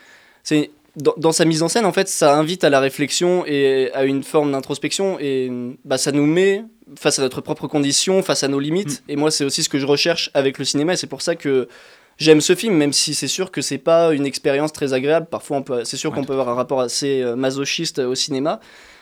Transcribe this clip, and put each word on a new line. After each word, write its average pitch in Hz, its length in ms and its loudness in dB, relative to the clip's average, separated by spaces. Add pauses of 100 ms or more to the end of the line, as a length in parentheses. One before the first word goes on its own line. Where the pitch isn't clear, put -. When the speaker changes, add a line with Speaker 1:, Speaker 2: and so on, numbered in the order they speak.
(420)
Speaker 1:
c'est, 151 280 0 (260)
dans, 151 220 0
dans 160 140 2
sa 170 120 2
mise 160 180 2
en 165 60 0
scène, 233 160 0
en 180 80 2
fait, 190 160 0
ça 147 260 4
invite 156 300 0
à 156 60 4
la 139 100 4
réflexion 147 680 0
et 135 460 2
à 135 140 0
une 135 160 0
forme 147 300 0
d'introspection. 147 680 -4
Et, 131 320 -2 (320)
bah, 139 140 -2
ça 143 140 0
nous 147 120 2
met 190 400 2 (340)
face - 200 0
à 147 40 0
notre 131 180 -2
propre 151 260 -8
condition, 151 560 0
face 147 200 -2
à 139 60 0
nos 139 120 0
limites. 151 460 -4
Speaker 2:
Mm. - 60 -14
Speaker 1:
Et 147 40 -4
moi, 151 140 0
c'est 151 140 -2
aussi 139 200 -2
ce - 40 -4
que 143 100 -2
je 135 80 -2
recherche 147 460 0
avec 139 260 0
le 143 60 -6
cinéma. 151 300 0
Et - 20 0
c'est 143 100 -6
pour 135 140 -14
ça 170 140 -2
que 135 340 0 (480)
j'aime 156 240 8
ce 180 140 4
film, 208 200 0
même 147 200 2
si - 180 -2
c'est 139 160 -4
sûr 185 220 -4
que - 100 -4
c'est 139 160 -4
pas 165 380 4
une 143 100 0
expérience 143 480 0
très 135 220 -2
agréable. 147 360 0
Parfois, 135 280 -6
on 131 40 -4
peut, 123 220 -4
c'est 131 140 -8
sûr 156 120 -4
Speaker 2:
Ouais, 147 60 -6
Speaker 1:
qu'on 147 60 -2
Speaker 2:
tout 131 60 -6
Speaker 1:
peut 135 100 -2
Speaker 2:
à - 20 0
Speaker 1:
avoir 123 80 -2
un 120 60 -2
Speaker 2:
fait. 127 80 -2
Speaker 1:
rapport 131 180 -2
assez, 131 400 -2
euh, 120 160 -2
masochiste 135 600 -4
au 127 160 -2
cinéma. 147 460 -4 (420)